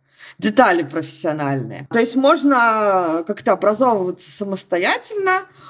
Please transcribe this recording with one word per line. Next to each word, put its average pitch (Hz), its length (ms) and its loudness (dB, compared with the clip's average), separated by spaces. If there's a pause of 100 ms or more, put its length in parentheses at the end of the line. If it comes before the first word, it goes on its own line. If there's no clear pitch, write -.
(380)
детали 208 440 4
профессиональные. 139 1080 -6
То 233 80 0
есть 233 180 0
можно 220 1120 2
как-то 208 260 -2
образовываться 202 800 0
самостоятельно, 370 1120 -2 (260)